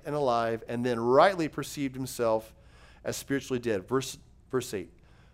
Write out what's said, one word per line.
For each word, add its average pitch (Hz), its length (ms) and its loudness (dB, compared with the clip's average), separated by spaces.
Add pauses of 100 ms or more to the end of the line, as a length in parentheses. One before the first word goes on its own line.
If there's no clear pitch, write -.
and 147 100 -6
alive, 117 540 0
and 120 180 -2
then 120 140 0
rightly 156 480 6
perceived 139 480 -6
himself 117 580 -2 (480)
as 117 140 -6
spiritually 135 420 -4
dead. 107 300 -2
Verse, 131 300 -2 (320)
verse 127 220 -2
eight. 92 200 -8 (420)